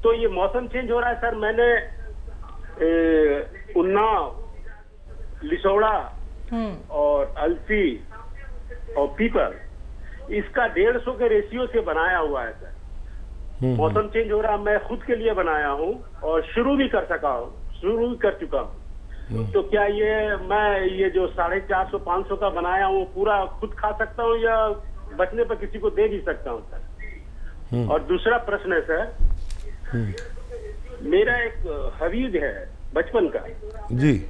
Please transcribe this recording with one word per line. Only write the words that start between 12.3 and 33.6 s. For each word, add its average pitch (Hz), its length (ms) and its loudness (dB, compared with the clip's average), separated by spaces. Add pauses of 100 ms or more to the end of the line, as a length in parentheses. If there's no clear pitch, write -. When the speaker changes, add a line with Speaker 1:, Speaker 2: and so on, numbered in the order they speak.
Speaker 1:
है 110 80 -6
सर। - 260 -12 (800)
Speaker 3:
हम्म, 127 80 0
हम्म। 127 100 2
Speaker 1:
मौसम 202 320 2
change 220 240 0
हो 214 80 4
रहा, 214 160 2
मैं 208 320 2
खुद 233 140 -4
के 240 140 0
लिए 220 180 2
बनाया 156 340 2
हूँ 165 360 -2 (200)
और 156 180 2
शुरू 254 340 2
भी 277 120 4
कर 190 160 2
सका 156 240 0
हूँ, 123 520 -4
शुरू 226 280 2
भी 240 80 -4
कर 202 160 4
चुका 147 280 -2
हूँ। - 120 -6 (560)
Speaker 3:
हम्म। 110 240 -2
Speaker 1:
तो - 100 4
क्या 208 220 4
ये, 214 520 2
मैं 202 440 2
ये 190 300 2
जो 185 160 2
साढ़े 180 340 0
चार 190 300 2
सौ, 196 80 -2
पाँच 180 280 0
सौ 196 100 -2
का 202 120 2
बनाया 180 380 2
हूँ, 190 280 0
पूरा 214 300 2
खुद - 300 -6
खा 214 180 -2
सकता 220 300 -2
हूँ 233 160 2
या 226 300 4 (480)
बचने 202 280 2
पर 226 100 -2
किसी 208 240 -6
को 202 120 2
दे 214 180 4
भी 202 120 -2
सकता 147 300 -4
हूँ - 200 -8
सर? - 100 -6 (920)
Speaker 3:
हम्म। 120 180 0
Speaker 1:
और 151 120 2
दूसरा 202 360 2
प्रश्न 202 340 -2
है 165 80 4
सर, 165 360 -2 (760)
Speaker 3:
हम्म। 110 200 0 (1000)
Speaker 1:
मेरा 240 280 4
एक 233 140 -2 (500)
हफीज 202 340 0
है 135 340 -2 (240)
बचपन 185 340 2
का। - 180 -4 (460)